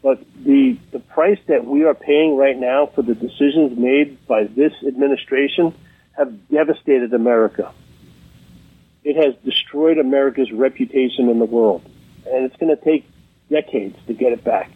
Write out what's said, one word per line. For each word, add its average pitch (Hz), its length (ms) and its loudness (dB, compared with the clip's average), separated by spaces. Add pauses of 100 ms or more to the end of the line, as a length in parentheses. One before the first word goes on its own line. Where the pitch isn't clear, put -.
But 135 180 0 (220)
the, 135 360 2 (140)
the 220 80 -10
price 196 480 -2
that 120 180 0
we 143 180 0
are 156 100 4
paying 147 420 0
right 135 220 2
now 131 280 0
for - 160 -4
the 117 120 -2
decisions 139 640 0
made 139 400 0 (100)
by 107 180 0
this 127 280 0 (140)
administration 139 880 -2 (420)
have 123 320 -6
devastated 147 640 0
America. 113 580 0 (1300)
It 147 120 0
has 147 180 2 (100)
destroyed 156 540 0
America's 135 540 0
reputation 127 760 -2
in 117 100 2
the 113 60 2
world. 110 380 0 (440)
And 131 200 -4
it's 131 100 -10
gonna 160 200 0
take 156 280 -2 (460)
decades 131 460 -4 (100)
to 117 80 -8
get 123 180 -2
it 117 100 -8
back. 113 340 -4